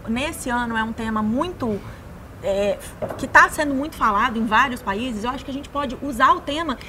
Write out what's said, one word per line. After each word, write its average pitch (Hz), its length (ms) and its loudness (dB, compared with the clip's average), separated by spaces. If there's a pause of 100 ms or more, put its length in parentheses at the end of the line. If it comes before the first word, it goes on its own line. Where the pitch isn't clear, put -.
nesse 269 420 -2
ano, 240 280 0
é 220 60 2
um 226 100 -4
tema 220 280 -2
muito, 233 600 0 (600)
é, 196 360 0 (400)
que 262 100 -6
tá 330 220 10
sendo 294 240 0
muito 285 240 -4
falado 226 420 2
em 226 60 2
vários 240 360 2
países. 214 440 -4
Eu 247 60 0
acho 269 120 -6
que 285 80 -10
a - 20 -6
gente 285 140 -8
pode 277 340 -4
usar 269 320 4
o 339 60 2
tema 294 380 -4 (120)